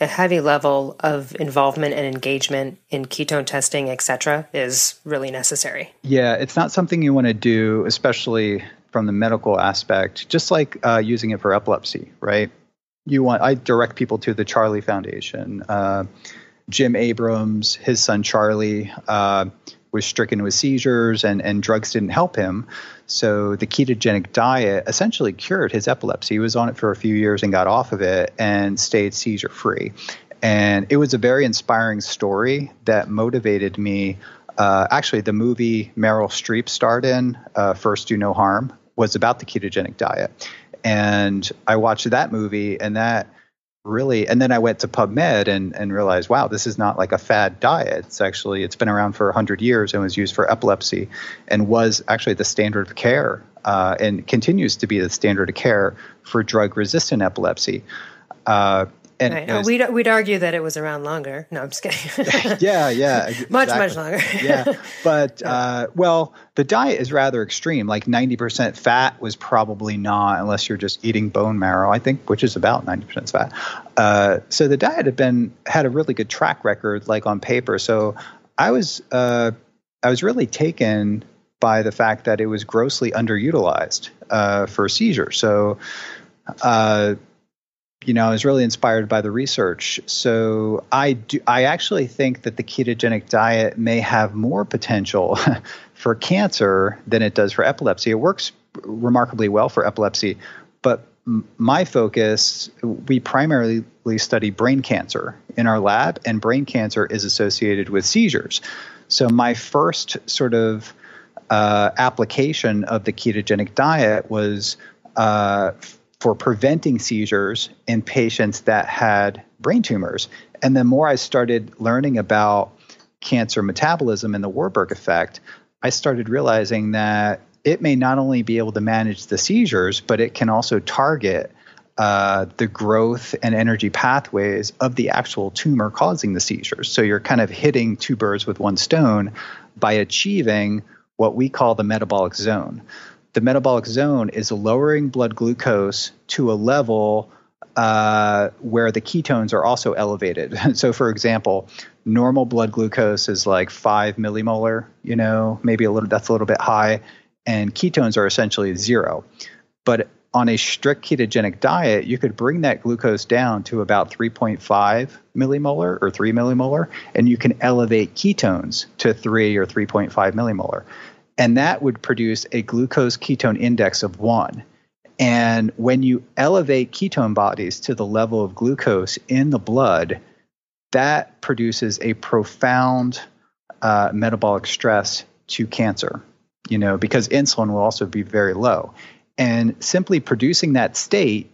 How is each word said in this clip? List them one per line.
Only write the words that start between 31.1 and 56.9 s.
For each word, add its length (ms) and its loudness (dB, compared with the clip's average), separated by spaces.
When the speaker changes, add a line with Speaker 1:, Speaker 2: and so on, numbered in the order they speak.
Speaker 2:
a 40 2
very 280 4
inspiring 560 0
story 680 -2
that 240 2
motivated 720 0
me. 400 -2
Uh, 320 4
actually, 320 0
the 100 -2
movie 640 0
Meryl 320 2
Streep 400 -4
starred 380 0
in, 320 0
uh, 180 2
First 360 -2
Do 100 0
No 160 0
Harm, 360 0
was 200 0
about 240 0
the 80 -14
ketogenic 500 -4
diet. 340 -2
And 680 0
I 100 4
watched 340 0
that 200 0
movie 480 -4
and 180 -4
that 320 0
really, 440 0
and 120 4
then 120 4
I 60 4
went 220 2
to 80 -4
PubMed 600 2
and, 260 -2
and 180 -4
realized, 360 0
wow, 200 4
this 180 -4
is 120 -8
not 200 0
like 140 0
a 60 0
fad 400 0
diet. 480 0
It's 140 -8
actually, 420 -2
it's 140 -6
been 120 0
around 260 0
for 160 2
a 20 0
hundred 300 0
years 320 2
and 80 0
was 140 -2
used 180 -2
for 160 2
epilepsy 580 0
and 220 2
was 380 2
actually 280 0
the 100 -4
standard 440 -2
of 80 -16
care, 460 0
uh, 340 2
and 280 -2
continues 500 0
to 100 -6
be 140 0
the 100 -2
standard 380 0
of 60 -4
care 420 2
for 200 -2
drug-resistant 800 0